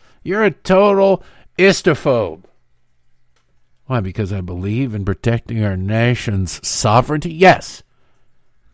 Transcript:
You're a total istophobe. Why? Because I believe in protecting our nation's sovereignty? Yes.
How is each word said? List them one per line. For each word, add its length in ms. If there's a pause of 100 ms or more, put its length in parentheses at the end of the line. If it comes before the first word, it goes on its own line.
(220)
You're 220
a 80
total 720 (340)
istophobe. 840 (1400)
Why? 160
Because 320
I 80
believe 520
in 120
protecting 580
our 140
nation's 920
sovereignty? 640
Yes. 500 (920)